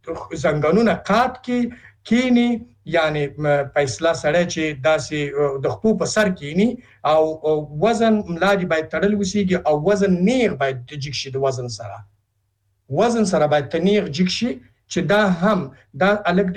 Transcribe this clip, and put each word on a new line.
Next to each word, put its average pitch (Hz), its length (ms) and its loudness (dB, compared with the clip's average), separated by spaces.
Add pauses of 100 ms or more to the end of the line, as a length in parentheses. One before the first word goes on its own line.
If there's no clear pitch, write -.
(420)
زنګنونه 170 500 2 (200)
قات 254 220 2 (100)
کې 247 140 -2 (520)
کینی، 240 400 4 (480)
یعنی، 151 260 0 (140)
م، 151 80 -2 (260)
په 147 140 0
اصطلاح 160 280 -2 (100)
سړی 165 280 2
چې 160 100 -4 (260)
داسې، 151 300 0 (120)
اه، 139 320 -2
د 135 160 -2
خپو 220 240 2
په - 40 -2 (120)
سر 214 100 2
کینی 180 420 0 (440)
او، 160 80 6 (240)
او 156 100 2 (300)
وزن 226 280 4 (140)
ملا 175 300 0
دې 180 140 -2
باید 160 200 -2
تړل 185 220 0
وسیږي 196 420 0 (100)
او 156 80 2 (140)
وزن 196 240 2 (160)
نیغ 233 340 2
باید 135 160 -2 (240)
جګ 143 200 -10
شي 135 80 -12
د 127 60 -8 (120)
وزن 123 200 -6 (120)
سره. 101 180 -14 (920)
وزن 220 380 2
سره 151 240 2
باید 147 200 2
ته 165 140 0
نیغ 202 180 4 (120)
جګ 180 200 2
شي 240 140 -2 (400)
چې 170 180 -2
دا 208 140 4 (180)
هم، 190 240 2 (380)
دا 196 80 4 (200)
الګ 185 260 2